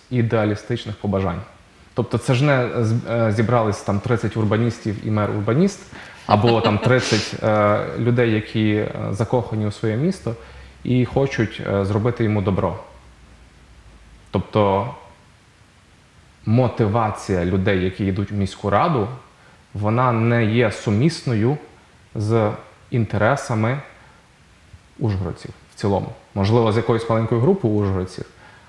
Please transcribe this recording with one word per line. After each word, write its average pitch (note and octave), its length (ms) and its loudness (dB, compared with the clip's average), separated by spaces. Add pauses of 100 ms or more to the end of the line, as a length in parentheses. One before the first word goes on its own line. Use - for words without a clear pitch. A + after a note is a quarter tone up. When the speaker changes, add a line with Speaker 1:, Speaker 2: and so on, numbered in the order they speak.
(100)
Speaker 1:
ідеалістичних A2+ 840 0
побажань. F#2+ 440 -2 (540)
Тобто A#2+ 240 -2
це - 160 0
ж B2+ 100 2
не B2 400 0
з-, A2 100 2 (160)
е, A2+ 220 2
зібрались A2 480 2
там G2+ 200 -2
тридцять A2+ 360 -2
урбаністів A2 720 -2
і A2 40 -2
мер-урбаніст, G#2+ 680 0 (480)
або A2 340 4
там G#2 180 2
Speaker 2:
<laughs> - 60 -4
Speaker 1:
тридцять, A#2+ 580 0
е, G#2 420 2 (140)
людей, A#2+ 340 2
які, G#2+ 420 0
е, G#2+ 160 -2 (200)
закохані A2 560 -2
у G2+ 60 -2
своє A2 240 -2
місто C#3 380 -4 (500)
і B2 200 2
хочуть, C3+ 580 -2 (100)
е, G2 120 0
зробити G#2+ 400 0
йому G#2 180 0
добро. F#2+ 360 0 (1500)
Тобто G2+ 640 2 (1500)
мотивація G#2+ 960 2
людей, F#2 400 0
які F#2 220 -4
йдуть G2 240 -2
в G2+ 40 -8
міську G2+ 360 -4
раду, A#2+ 380 2 (680)
вона A2+ 380 2
не A#2 320 2
є G#2+ 280 2
сумісною A#2+ 840 0 (580)
з G#2+ 380 2 (380)
інтересами A#2 880 0 (1200)
ужгородців F#2+ 520 -4 (240)
в - 60 -20
цілому. G2 280 0 (260)
Можливо, A2 380 2
з G#2 40 0
якоюсь A2+ 340 0
маленькою A2+ 300 2
групою C#3 340 2
ужгородців, F#2+ 500 -2 (440)